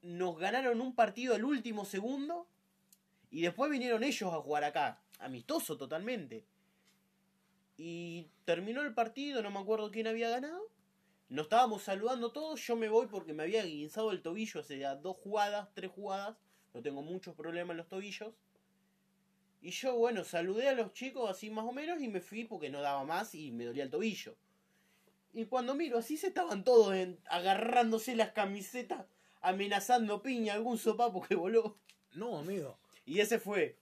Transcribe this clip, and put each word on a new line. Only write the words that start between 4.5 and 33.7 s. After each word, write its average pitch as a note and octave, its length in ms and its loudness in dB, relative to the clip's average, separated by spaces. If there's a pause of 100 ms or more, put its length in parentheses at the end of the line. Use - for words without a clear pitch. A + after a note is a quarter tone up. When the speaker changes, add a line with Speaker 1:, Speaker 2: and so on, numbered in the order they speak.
Speaker 1:
acá, D3 380 0 (180)
amistoso C3 580 -4
totalmente. D#3 680 -6 (1300)
Y E3+ 520 -8 (160)
terminó G3+ 380 0
el C#4 100 -4
partido, A#3+ 480 -2
no G#3 100 -4
me G3 80 -4
acuerdo G#3+ 320 0
quién A3 160 -4
había A3+ 220 -2
ganado, D#4 400 -6 (600)
nos D3 180 -4
estábamos A3 340 4
saludando A#3 500 -2
todos, D4+ 340 -8
yo A#3+ 100 0
me A3+ 120 -2
voy A3+ 200 4
porque F3 260 -8
me D#3 100 -4
había G#3 200 0
guinzado D#3+ 480 -4
el F3 100 -4
tobillo F3 400 -6
hace C#3+ 160 -10
ya C3+ 180 -4
dos F3+ 220 -8
jugadas, G#3 560 -2
tres F#3 180 -10
jugadas, G3 460 -8 (360)
no A#2+ 100 -12
tengo C#3 180 -6
muchos F3 340 -8
problemas E3+ 360 -6
en E3 60 -6
los E3+ 120 -12
tobillos. G3+ 440 -10 (1300)
Y E3+ 100 -12
yo, B3+ 240 -2
bueno, A#3 280 2
saludé F#3+ 460 0
a C4+ 40 4
los A3+ 200 0
chicos B3 380 -4
así G#3+ 180 -8
más G#3+ 160 -6
o A#3+ 60 -4
menos D#4 280 -4
y C4+ 80 -2
me G3 140 -4
fui G#3+ 240 -8
porque D#3+ 240 -8
no C#3+ 120 -6
daba C#3 220 0
más E3+ 300 -4
y D3 180 -10
me A#2 140 -6
dolía B2+ 180 -4
el B2 60 -6
tobillo. F3+ 460 -2 (960)
Y A3+ 120 -4
cuando B3+ 280 0
miro, C#4 240 0
así A#3+ 200 -2
se G4 100 -2
estaban E4 360 -2
todos A3 300 10
en, F#3 320 0
agarrándose A3 880 4
las A3 160 4
camisetas, G3+ 760 -2 (360)
amenazando G3+ 800 4
piña, A3+ 320 0
algún A3+ 240 0
sopapo A3 440 2
que - 140 2
voló. A3 420 4 (360)
Speaker 2:
No, G3+ 240 -4
amigo. D#3 400 -6 (280)
Speaker 1:
Y D#3+ 140 0
ese A3 200 6
fue. F#3+ 420 2